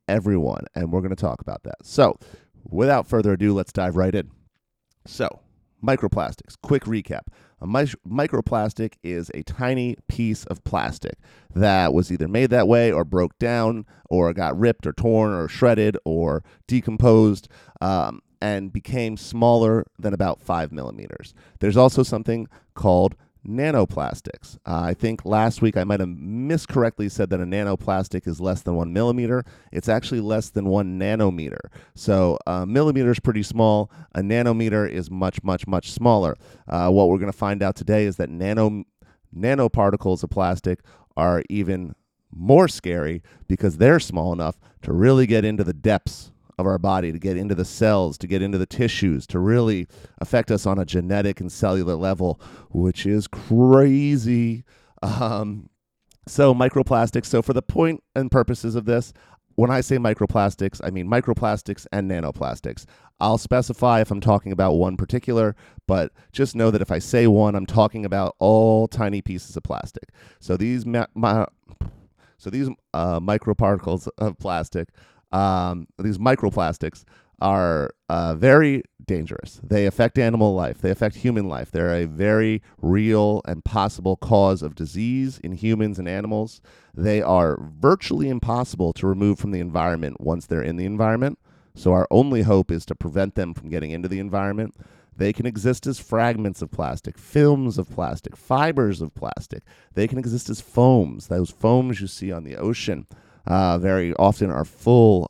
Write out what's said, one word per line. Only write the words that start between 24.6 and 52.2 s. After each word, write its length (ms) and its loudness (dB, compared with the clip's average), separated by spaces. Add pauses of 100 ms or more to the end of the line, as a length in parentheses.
Uh, 180 -4
I 120 -4
think 300 -6
last 360 0
week 160 2
I 60 0
might 160 -2
have 100 -2
miscorrectly 1000 -4
said 220 -4
that 100 -2
a 40 -4
nanoplastic 840 -4
is 120 -8
less 220 -4
than 140 -4
one 160 -4
millimeter. 520 -2 (280)
It's 160 -6
actually 320 -2
less 300 -2
than 160 -4
one 340 0
nanometer. 580 -2 (380)
So 500 2
a 180 -4
millimeter 460 0
is 80 0
pretty 240 -2
small. 480 0 (240)
A 60 -4
nanometer 680 0
is 220 -8
much, 320 -4
much, 240 -4
much 240 -4
smaller. 460 2 (320)
Uh, 220 0
what 180 6
we're 100 2
gonna 140 -4
find 280 -4
out 140 -2
today 300 0
is 140 -4
that 120 -4
nano-, 540 -2 (500)
nanoparticles 880 0
of 80 -8
plastic 500 -2 (360)
are 340 0
even 460 -4 (360)
more 360 6
scary 520 -4 (280)
because 300 0
they're 200 8
small 340 -4
enough 280 -4 (220)
to 100 -4
really 340 6
get 180 2
into 200 -2
the 80 -2
depths 580 -2 (280)
of 80 0
our 100 2
body, 360 0
to 80 -8
get 160 -2
into 180 -2
the 100 -2
cells, 540 0
to 80 -10
get 160 -2
into 160 -2
the 80 0
tissues, 640 -2
to 100 -4
really 480 2 (340)
affect 300 0
us 160 0
on 100 2
a 80 -2
genetic 560 -2
and 120 -8
cellular 420 0
level, 460 -2 (300)